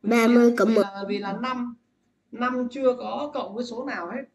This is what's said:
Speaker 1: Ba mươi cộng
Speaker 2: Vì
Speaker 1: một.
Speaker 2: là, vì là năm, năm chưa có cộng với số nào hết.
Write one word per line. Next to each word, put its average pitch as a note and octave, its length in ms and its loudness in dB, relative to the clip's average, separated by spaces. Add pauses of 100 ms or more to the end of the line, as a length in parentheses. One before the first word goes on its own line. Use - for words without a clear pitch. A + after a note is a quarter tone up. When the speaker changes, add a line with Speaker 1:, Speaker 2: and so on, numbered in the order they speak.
Speaker 1:
Ba A3+ 180 4
mươi A#3+ 300 8
cộng G3+ 100 4
Speaker 2:
Vì A3 80 4
Speaker 1:
một. G#3 60 6
Speaker 2:
là, G3 260 -4
vì G#3 100 -4
là G3 160 -6
năm, A#3+ 420 -6 (560)
năm B3 400 -2
chưa B3+ 260 0
có A#3+ 360 -8
cộng G#3+ 220 -8
với A#3+ 100 -6
số A#3+ 200 -10
nào F#3 240 -8
hết. B3+ 120 -10 (140)